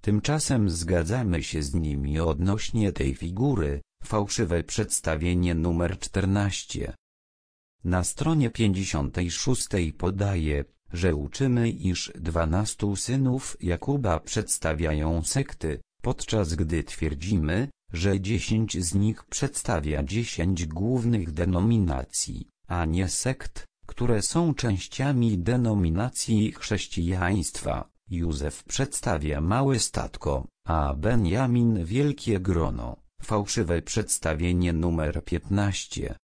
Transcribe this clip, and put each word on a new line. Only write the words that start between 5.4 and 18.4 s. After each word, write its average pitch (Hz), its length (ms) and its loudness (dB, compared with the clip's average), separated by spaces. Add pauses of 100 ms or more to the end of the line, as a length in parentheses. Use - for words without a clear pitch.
numer 85 440 0
czternaście. - 960 -2 (880)
Na 90 200 4
stronie 143 460 2
pięćdziesiątej 90 800 0
szóstej 82 640 0
podaje, 87 720 0 (280)
że 87 220 2
uczymy, 117 560 0
iż - 440 -2
dwanastu 85 840 0
synów 131 640 0
Jakuba 90 600 0
przedstawiają 80 1040 -2
sekty, 82 560 -4 (220)
podczas 104 520 0
gdy 80 300 0
twierdzimy, 80 840 -2 (240)
że 95 280 0
dziesięć 107 640 0